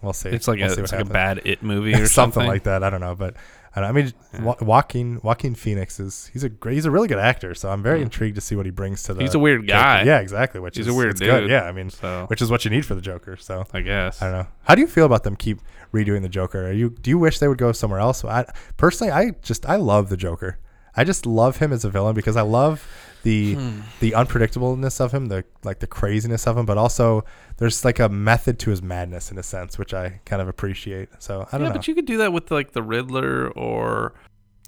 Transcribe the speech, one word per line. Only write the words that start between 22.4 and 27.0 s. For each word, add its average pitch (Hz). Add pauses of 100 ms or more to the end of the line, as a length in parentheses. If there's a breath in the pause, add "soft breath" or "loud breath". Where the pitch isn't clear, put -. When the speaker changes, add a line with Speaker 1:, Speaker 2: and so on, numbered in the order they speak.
Speaker 1:
love 131 (360 loud breath)
the 107
Speaker 2:
Hmm. 123 (200)
Speaker 1:
the 110
unpredictableness 127
of 123
him, 135
the, 95 (180)
like, 98
the 110
craziness 107
of 117
him, 117
but 104
also 113 (340 soft breath)